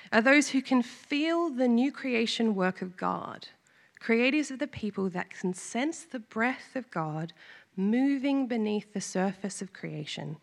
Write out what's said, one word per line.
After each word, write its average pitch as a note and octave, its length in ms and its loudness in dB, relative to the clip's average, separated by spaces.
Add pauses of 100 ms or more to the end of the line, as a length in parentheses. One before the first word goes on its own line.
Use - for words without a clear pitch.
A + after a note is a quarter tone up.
(120)
are G#3+ 80 6
those C#4+ 300 6
who C4+ 100 2
can C4 220 2
feel E4 640 -2
the B3+ 200 2
new A#3+ 220 4
creation A3+ 640 0
work F#3 280 0
of F3+ 160 -8
God. F3+ 500 -4 (500)
Creatives C4 520 2
are C4 80 -10
the D4 80 -2
people G3 420 -4
that F3+ 220 -6
can F#3 240 -2
sense - 500 -4
the - 140 -12
breath A#3 580 -4
of B3+ 140 -8
God D#3+ 420 -4 (420)
moving C4 720 2
beneath G#3+ 460 -2
the G3 80 -4
surface F#3+ 640 -2
of F#3 100 -10
creation D3+ 720 -8